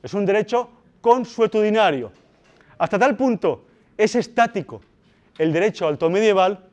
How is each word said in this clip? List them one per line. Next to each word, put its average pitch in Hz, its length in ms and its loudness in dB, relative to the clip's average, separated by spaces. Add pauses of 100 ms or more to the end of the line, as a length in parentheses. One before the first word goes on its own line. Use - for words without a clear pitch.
Es 131 120 -12
un 202 100 -2
derecho 214 460 0 (320)
consuetudinario. 214 1080 0 (680)
Hasta 175 200 -2
tal 247 180 2
punto 220 500 -2 (300)
es - 180 0
estático 233 680 -2 (560)
el 160 160 0
derecho 175 360 0
altomedieval 190 840 0